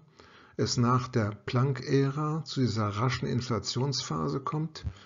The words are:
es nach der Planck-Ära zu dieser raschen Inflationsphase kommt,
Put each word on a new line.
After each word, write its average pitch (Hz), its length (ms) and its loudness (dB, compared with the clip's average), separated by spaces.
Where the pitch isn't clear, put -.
es 120 200 0
nach 123 320 4
der 107 220 2
Planck-Ära 139 960 2
zu - 160 -4
dieser 107 280 2
raschen 113 380 0
Inflationsphase 143 1120 -2
kommt, 156 440 -4